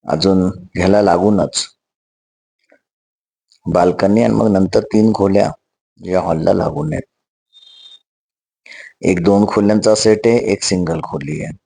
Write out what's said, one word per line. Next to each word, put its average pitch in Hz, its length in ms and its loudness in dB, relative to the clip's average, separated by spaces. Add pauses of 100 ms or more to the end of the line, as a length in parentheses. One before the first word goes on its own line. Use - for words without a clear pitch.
अजून 92 640 0
ह्याला 95 280 2
लागूनच 92 640 0 (2000)
बाल्कनी 90 500 2
आणि 113 120 0
मग 110 160 0
नंतर 95 300 0
तीन 107 340 0
खोल्या 98 380 0 (520)
या 90 160 -2
हॉलला 85 320 -2
लागून 147 400 -2
आहेत. - 100 -6 (2000)
एक 90 240 0
दोन 101 220 4
खोल्यांचा 107 480 2
सेट 110 320 2
आहे, 117 100 2
एक 107 260 -2
सिंगल 85 380 -2
खोली 76 440 -10
आहे. 80 220 -12